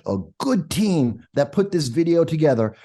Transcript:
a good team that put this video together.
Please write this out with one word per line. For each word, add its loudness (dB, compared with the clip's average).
a -2
good -2
team 0
that 0
put -2
this -2
video 2
together. 0